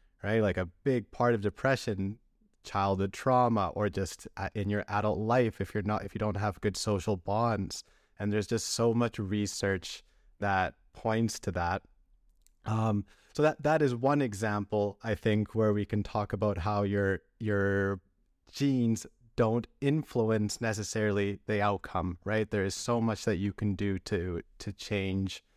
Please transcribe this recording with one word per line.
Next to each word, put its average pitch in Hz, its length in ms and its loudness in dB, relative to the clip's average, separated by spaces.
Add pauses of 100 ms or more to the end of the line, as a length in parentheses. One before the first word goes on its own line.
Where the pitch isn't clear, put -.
(220)
right? 110 180 2
Like, 95 160 2
a 92 80 0 (180)
big 127 280 0
part 120 220 4
of 107 80 0
depression, 104 760 -2 (440)
childhood 98 500 0
trauma, 117 560 2
or 104 200 0
just, - 460 -6
uh, 98 180 -6
in 101 160 -2
your 104 200 0
adult 104 280 0
life, 113 440 2
if - 120 -6
you're 107 100 -2
not, 107 200 -2
if 101 100 -12
you 104 60 -6
don't 107 180 -2
have 101 220 -2
good 104 160 -2
social 101 400 0
bonds, 101 720 -2 (340)
and 101 140 -2
there's 107 140 0
just - 220 -2
so 117 240 2
much 117 240 0
research 101 840 -2 (360)
that 95 360 0 (180)
points 113 460 -2
to - 120 -6
that. 90 300 -2 (840)
Um, 110 400 0 (280)
so 147 100 0
that, 151 200 2
that 151 180 4
is 127 140 2
one 139 260 2
example, 104 840 0
I 113 120 -2
think, 107 400 0
where 107 180 4
we 104 120 0
can 107 180 0
talk 104 300 -4
about 101 240 0
how 101 260 0
your, 98 380 0 (180)
your 98 600 0 (520)
genes 123 540 2 (300)
don't 117 320 2 (140)
influence 113 800 2
necessarily 104 840 0
the 104 160 0
outcome, 90 640 -2
right? 107 240 0
There 98 160 0
is 95 100 -2
so 120 240 -2
much 113 260 0
that 101 120 0
you 98 160 -2
can 104 220 -2
do 98 240 -2
to, 90 420 -4 (180)
to 101 140 -10
change, 95 680 -4 (140)